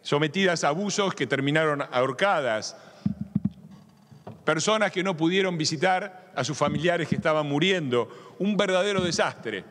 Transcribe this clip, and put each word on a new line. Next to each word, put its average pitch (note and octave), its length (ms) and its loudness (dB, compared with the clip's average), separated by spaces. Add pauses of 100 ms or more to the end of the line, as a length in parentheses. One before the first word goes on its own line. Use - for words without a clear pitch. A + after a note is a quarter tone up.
sometidas E3 640 0
a C#3+ 40 4
abusos F#3+ 460 -2
que C#3+ 100 -2
terminaron C#3+ 640 0
ahorcadas, C3 840 0 (1700)
personas G3 480 2
que F3+ 120 -4
no F#3+ 120 0
pudieron F3+ 420 0
visitar F3+ 800 -2
a C#3+ 80 -2
sus D3 140 -4
familiares D3+ 500 0
que - 80 0
estaban D#3 320 0
muriendo. C#3+ 920 0
Un G3 180 0
verdadero F#3+ 420 2
desastre D3+ 720 -2